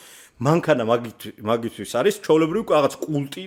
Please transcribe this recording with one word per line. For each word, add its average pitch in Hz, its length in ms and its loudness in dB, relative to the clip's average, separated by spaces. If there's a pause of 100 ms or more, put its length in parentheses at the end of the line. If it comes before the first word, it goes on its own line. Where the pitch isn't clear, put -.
(360)
მანქანა 147 480 2
მაგით-, 113 520 -2
მაგისთვის 110 560 -4
არის, 165 240 2
ჩვეულებრივ 160 480 2
რაღაც 151 300 2
კულტი, 143 520 -6